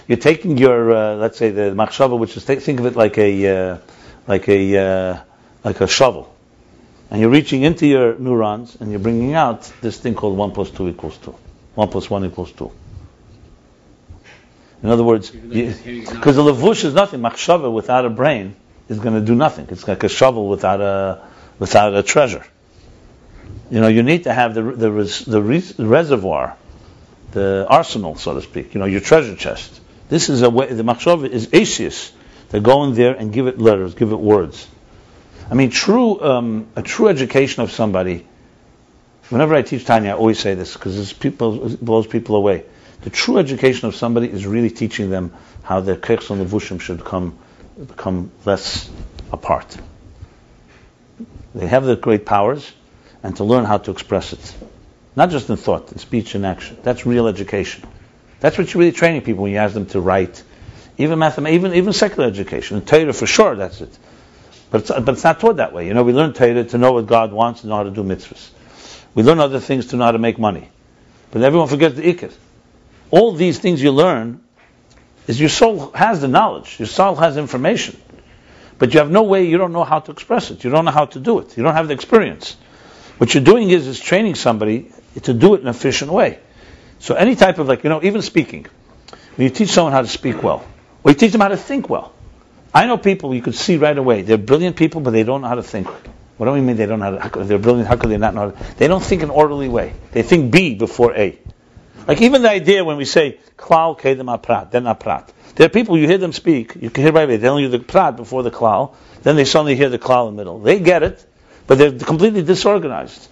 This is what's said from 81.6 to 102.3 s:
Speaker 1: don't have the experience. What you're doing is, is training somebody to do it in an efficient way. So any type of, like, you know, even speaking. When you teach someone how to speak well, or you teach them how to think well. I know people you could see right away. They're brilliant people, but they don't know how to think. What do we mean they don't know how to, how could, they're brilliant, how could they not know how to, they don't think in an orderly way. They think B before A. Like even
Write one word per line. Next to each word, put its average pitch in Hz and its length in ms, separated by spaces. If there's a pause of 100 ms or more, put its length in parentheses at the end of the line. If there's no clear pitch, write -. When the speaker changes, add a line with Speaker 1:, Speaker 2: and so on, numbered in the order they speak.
Speaker 1:
don't 151 120
have 160 140
the 147 60
experience. 139 640 (640)
What 117 140
you're 139 120
doing 202 260
is, 170 160
is 131 120
training 196 360
somebody 110 560 (320)
to 135 100
do 151 220
it 165 80
in 131 60
an 117 60
efficient 135 380
way. 190 260 (600)
So - 160
any 214 220
type 185 220
of, 143 100
like, 127 160
you 151 60
know, 156 120
even 202 180
speaking. 127 460 (680)
When 127 80
you 131 60
teach 208 200
someone 165 220
how 131 100
to 113 60
speak - 340
well, 85 240 (360)
or 143 100
you 143 40
teach 226 160
them 226 80
how 196 80
to 196 80
think 277 320
well. - 240 (640)
I 170 80
know 240 140
people 180 360
you 123 60
could 120 140
see 175 240
right 147 180
away. 127 240
They're 107 160
brilliant 143 400
people, 160 240
but 127 120
they 113 100
don't 127 180
know 127 80
how 120 60
to 120 80
think. 95 260 (480)
What 117 80
do 127 80
we 143 80
mean 127 160
they 107 80
don't 110 140
know 101 80
how 98 60
to, 95 80
how 110 100
could, 98 180
they're 101 100
brilliant, 117 300
how 123 80
could 113 140
they 107 80
not 104 160
know 104 160
how - 0
to, - 260
they - 100
don't 180 160
think 175 200
in 147 80
an 135 40
orderly 143 340
way. 117 260 (180)
They 117 100
think 139 300
B 160 220
before 113 420
A. 95 220 (680)
Like 151 140
even 247 220